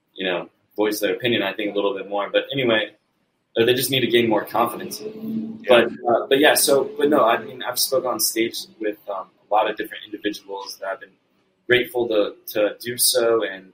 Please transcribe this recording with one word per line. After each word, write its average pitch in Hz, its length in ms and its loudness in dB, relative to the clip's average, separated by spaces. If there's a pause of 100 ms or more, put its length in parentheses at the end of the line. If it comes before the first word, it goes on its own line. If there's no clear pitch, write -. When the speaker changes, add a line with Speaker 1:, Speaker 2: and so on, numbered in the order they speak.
(140)
Speaker 1:
you 95 120 -6
know, 87 240 -4 (260)
voice 104 240 0
their 98 140 2
opinion, 113 300 0
I 95 100 -2
think, 101 200 -6
a - 20 -4
little 101 180 0
bit 95 160 -10
more. 101 200 -4
But 104 220 0
anyway, 113 440 0 (600)
uh, 117 100 4
they 123 100 4
just 131 160 -2
need 131 100 0
to 117 60 2
gain 117 200 4
more 104 160 2
confidence. 104 560 -4
Speaker 2:
Yeah. 107 120 -12 (560)
Speaker 1:
But, 113 180 8
uh, - 420 0
but 135 120 4
yeah, 139 160 6
so, 139 420 2
but 143 100 2
no, 143 160 4
I 113 180 2
mean, - 220 -14
I've 123 160 -6
spoke 127 240 0
on 113 160 -2
stage 113 380 -2 (220)
with, 104 180 -6 (100)
um, 95 200 -8 (220)
a 101 40 -4
lot 110 160 2
of 107 80 -6
different - 280 -12
individuals 101 760 -10
that 95 60 -8
I've 95 120 -8
been - 140 -20 (540)
grateful 120 400 0
to, 104 280 0 (180)
to 104 280 0
do 120 160 -8
so. 117 460 2
And, 95 300 -8